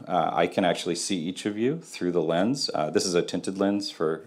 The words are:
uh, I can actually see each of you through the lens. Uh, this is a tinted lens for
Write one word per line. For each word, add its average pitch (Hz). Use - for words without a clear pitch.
uh, 85
I 85
can 95
actually 85
see 95
each 87
of 104
you 143
through 87
the 85
lens. 80
Uh, 78
this 98
is 87
a 85
tinted 95
lens 98
for 80